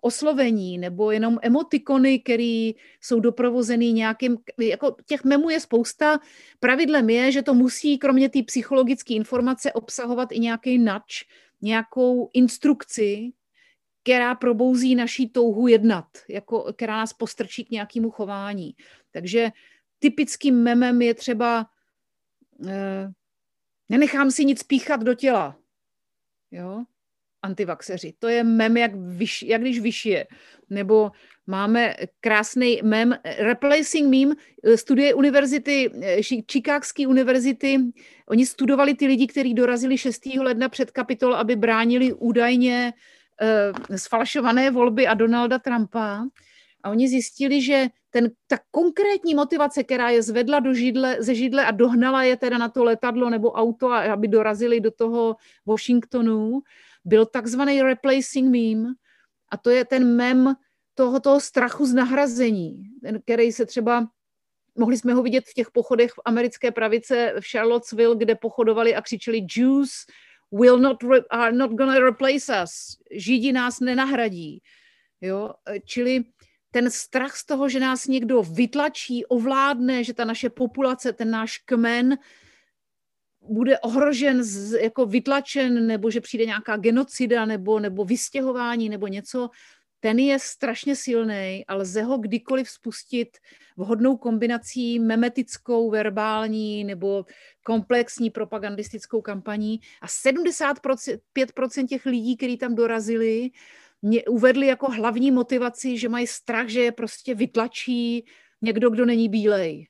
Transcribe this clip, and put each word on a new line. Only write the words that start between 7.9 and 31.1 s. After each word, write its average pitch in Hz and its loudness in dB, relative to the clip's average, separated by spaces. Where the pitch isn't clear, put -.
kromě 269 4
té 269 0
psychologické 254 -2
informace 247 -2
obsahovat 247 -6
i - -6
nějaký 233 0
nudge, 214 -2
nějakou 233 0
instrukci, 233 0
která 247 2
probouzí 254 2
naší 240 -2
touhu 233 2
jednat, 220 4
jako, 208 -8
která 220 -6
nás 220 -6
postrčí 226 -10
k - -16
nějakému 220 -6
chování. 202 -10
Takže 214 -2
typickým 277 0
memem 240 2
je 233 0
třeba, 233 -2
eh, 196 -8
"Nenechám 277 2
si 285 0
nic 277 0
píchat 269 0
do 247 2
těla." 220 0
Jo? 185 -12
Antivaxeři. 185 -8
To 233 -4
je 233 2
mem, 226 4
jak 233 2
vyš-, 180 -6
jak 226 2
když 240 -2
vyšije. 208 -2
Nebo 202 2